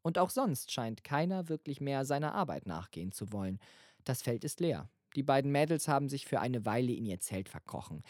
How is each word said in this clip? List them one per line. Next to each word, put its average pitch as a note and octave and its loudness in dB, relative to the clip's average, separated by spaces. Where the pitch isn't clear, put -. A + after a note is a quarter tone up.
Und E3 0
auch F3+ 4
sonst A3 0
scheint A2+ -4
keiner E3+ 0
wirklich D3+ -6
mehr C#3 0
seiner D3 0
Arbeit C#3 -2
nachgehen F2+ -6
zu G2+ -8
wollen. F#2+ -2
Das - -2
Feld A#2 -2
ist - -6
leer. A#2+ 0
Die C#3+ 0
beiden C#3 6
Mädels D3+ 4
haben C#3+ 4
sich C3+ -6
für A#2+ 0
eine A#2+ 0
Weile A#2+ 2
in A2+ -2
ihr F#2+ -4
Zelt F#2+ -4
verkrochen. - -10